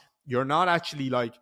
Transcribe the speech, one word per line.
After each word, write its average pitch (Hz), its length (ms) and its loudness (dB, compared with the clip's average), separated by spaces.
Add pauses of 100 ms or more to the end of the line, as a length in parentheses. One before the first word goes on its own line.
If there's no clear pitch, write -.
(260)
you're 135 200 0
not 156 220 2
actually, 160 420 -2
like, 123 320 -2